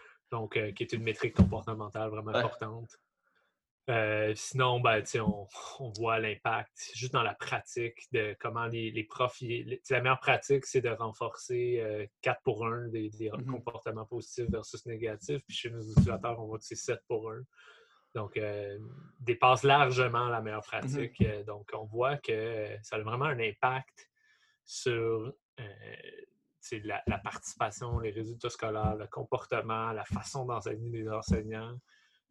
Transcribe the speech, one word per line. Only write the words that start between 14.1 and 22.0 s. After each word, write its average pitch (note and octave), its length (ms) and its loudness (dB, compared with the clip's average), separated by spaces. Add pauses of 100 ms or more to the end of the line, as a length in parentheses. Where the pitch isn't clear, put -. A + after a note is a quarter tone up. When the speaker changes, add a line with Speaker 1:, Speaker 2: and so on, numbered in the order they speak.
Speaker 1:
versus G#2+ 360 -4
négatifs. A2+ 600 -4
Puis - 100 -8
chez A#2 140 -6
nos A#2 120 -8
utilisateurs, A2+ 580 4
on G#2+ 60 -6
voit A2 120 -6
que - 60 -14
c'est A#2 100 -10
sept - 320 -4
pour A2 240 -2
un. A#2+ 120 -8 (720)
Donc, G#2+ 220 -4
euh, G#2 400 -4 (420)
dépasse B2 420 6
largement B2+ 680 6
la A2+ 100 0
meilleure A2 240 -4
pratique. C3 560 -2
Speaker 2:
Mhm. A2+ 60 8
Speaker 1:
Euh, G#2 180 -2
donc, G#2 300 -10
on A2 100 -6
voit B2 320 0